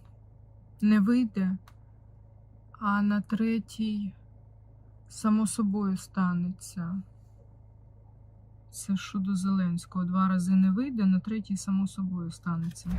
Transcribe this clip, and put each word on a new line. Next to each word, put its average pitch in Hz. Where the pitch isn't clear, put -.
не 214
вийде, 202
а 208
на 208
третій 214
само 214
собою 202
станеться. 180
Це -
що -
до 190
Зеленського. 185
Два 185
рази 185
не 190
вийде, 226
на 185
третій 208
само 196
собою 185
станеться. 170